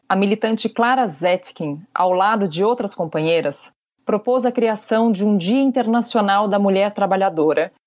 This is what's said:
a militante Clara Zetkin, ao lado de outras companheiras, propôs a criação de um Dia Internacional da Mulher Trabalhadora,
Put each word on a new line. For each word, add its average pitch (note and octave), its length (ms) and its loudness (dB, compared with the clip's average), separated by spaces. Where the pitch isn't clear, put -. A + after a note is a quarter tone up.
a F#3+ 80 0
militante A3 540 0
Clara A#3+ 380 0
Zetkin, E3 760 -4
ao F#3 200 2
lado G3 340 0
de E3 160 -2
outras A3+ 320 -2
companheiras, D#3+ 720 -2
propôs A#3 400 0
a B3 80 0
criação A3+ 600 0
de F#3+ 120 -2
um G#3 140 2
Dia G3 240 0
Internacional A3+ 880 0
da G3+ 100 0
Mulher G3 340 2
Trabalhadora, F3+ 800 0